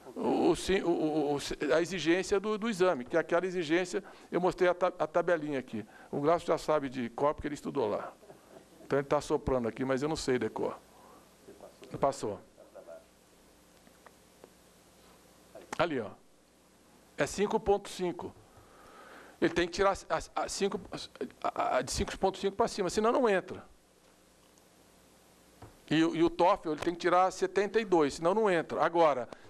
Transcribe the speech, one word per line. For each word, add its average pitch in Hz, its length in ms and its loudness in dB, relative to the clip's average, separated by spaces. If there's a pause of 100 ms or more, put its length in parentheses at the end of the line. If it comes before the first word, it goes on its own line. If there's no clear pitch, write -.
(160)
o, - 60 -8
o, 139 320 4
o, - 340 0
o, 156 500 0
o, - 20 -6 (340)
a 160 80 6
exigência 180 580 0
do, 214 160 -2
do 214 140 -4
exame", 175 340 2
que 165 140 -2
é - 20 6
aquela 170 280 0
exigência, 180 560 -2 (280)
eu 170 80 0
mostrei 180 300 2
a 170 60 2
ta-, 180 240 0
a 151 80 0
tabelinha 165 500 0
aqui. 117 260 -6 (280)
O 139 80 -4
Glaucio 160 280 2
já 160 120 2
sabe 151 280 0
de 123 220 -6
cor, 147 240 0
porque - 140 -8
ele 143 80 -6
estudou 139 340 -2
lá. - 240 -4 (720)
Então 135 140 0
ele 139 80 -4
tá 147 120 2
soprando 131 480 0
aqui, 120 160 -4
mas 131 200 0
eu 151 60 -2
não 160 60 -2
sei 127 220 0
de 110 140 -2
cor. - 260 -4 (1200)
Passou. 123 400 -2 (3500)
Ali, 156 200 0
ó. 98 120 -6 (1040)
É 147 80 0
cinco 202 340 0
ponto 202 300 0
cinco. - 460 -6 (1080)
Ele 165 120 2
tem 180 140 2
que 170 60 -12
tirar 196 240 2 (120)
a, 165 60 0
a, - 280 -4
a - 40 -4
cinco, 190 320 -4 (640)
a, - 340 -2
a 131 40 2
de 131 100 -8
cinco - 260 -4
ponto 190 200 0
cinco 196 180 -4
pra 233 100 2
cima, 180 240 -2
senão 220 220 2
não 262 160 4
entra. 170 380 -2 (2250)
E, 147 40 4
e 160 280 4
o 165 60 4
toefl, 175 400 2
ele 143 100 -2
tem 175 140 -2
que 170 80 -12
tirar 180 280 4
setenta 202 480 -2
e 233 60 2
dois, 165 300 4
senão 165 200 0
não 220 160 2
entra. 160 320 0
Agora, 156 460 4 (220)